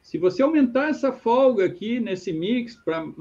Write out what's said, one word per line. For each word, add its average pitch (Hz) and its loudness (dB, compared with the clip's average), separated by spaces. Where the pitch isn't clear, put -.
Se - -12
você 185 2
aumentar 277 2
essa 269 -2
folga 247 2
aqui 220 -4
nesse 190 -6
mix 226 -4
pra 165 -6